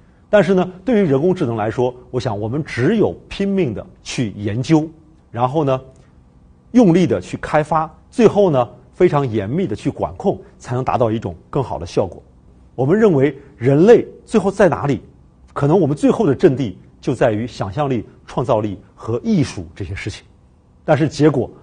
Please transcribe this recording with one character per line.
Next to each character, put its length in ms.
但 140
是 100
呢， 180
对 160
于 60
人 120
工 140
智 120
能 100
来 160
说， 220
我 80
想 200
我 80
们 160
只 340
有 160
拼 200
命 260
地 120
去 280
研 300
究， 260
然 180
后 140
呢， 180
用 220
力 140
地 120
去 180
开 260
发， 280
最 180
后 220
呢， 200
非 160
常 200
严 200
密 180
地 80
去 140
管 260
控， 240
才 160
能 100
达 140
到 140
一 80
种 160
更 120
好 160
的 80
效 220
果。 140
我 100
们 120
认 160
为 240
人 280
类 200
最 140
后 100
在 200
哪 180
里？ 140
可 140
能 120
我 80
们 80
最 140
后 160
的 80
阵 220
地 220
就 120
在 180
于 140
想 260
象 180
力、 160
创 200
造 160
力 180
和 300
艺 200
术 220
这 80
些 100
事 160
情。 160
但 140
是 100
结 220
果 200